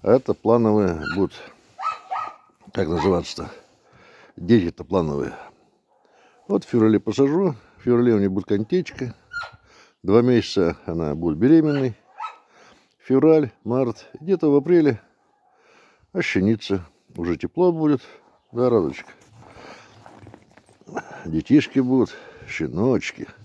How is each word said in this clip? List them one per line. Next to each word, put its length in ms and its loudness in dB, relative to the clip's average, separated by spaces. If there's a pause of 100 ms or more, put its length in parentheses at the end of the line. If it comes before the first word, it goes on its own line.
А 80 -2
это 240 2
плановые 640 0 (140)
будут, 200 -2 (1400)
как 160 -4
называться-то? 600 -2 (880)
Дети-то 460 0
плановые. 520 -4 (1120)
Вот 160 -2
в 40 -20
феврале 320 2
посажу. 540 0 (240)
В 40 -20
феврале 320 2
у 40 2
нее 100 2
будет 180 -4
контечка. 680 -4 (880)
Два 200 4
месяца 540 0 (100)
она 280 -4
будет 240 -4
беременной. 580 2 (1000)
Февраль, 520 2 (140)
март. 440 -4 (120)
Где-то 300 0
в 60 4
апреле 440 2 (1120)
ощенится. 720 -2 (320)
Уже 200 -4
тепло 360 0
будет. 300 0 (500)
Да, 160 0
Радочка? 420 -2 (2250)
Детишки 540 2
будут, 360 0 (320)
щеночки. 840 -4 (160)